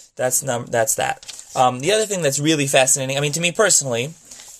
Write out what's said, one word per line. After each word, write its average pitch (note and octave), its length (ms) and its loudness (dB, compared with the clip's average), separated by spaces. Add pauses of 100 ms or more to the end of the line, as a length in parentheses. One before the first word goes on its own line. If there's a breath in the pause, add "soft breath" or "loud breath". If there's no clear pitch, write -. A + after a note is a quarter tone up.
(160 loud breath)
that's B2+ 260 -2
num-, B2 240 -4
that's A2+ 300 0
that. - 360 -4 (240 loud breath)
Um, B2+ 260 2
the D#3+ 100 0
other G#3+ 160 2
thing F#3+ 160 -4
that's C#3 160 0
really D3 260 2
fascinating, C3+ 500 2
I C#3 40 -2
mean, D3 140 0
to E3 80 -4
me E3+ 100 0
personally, C#3+ 640 0 (460 loud breath)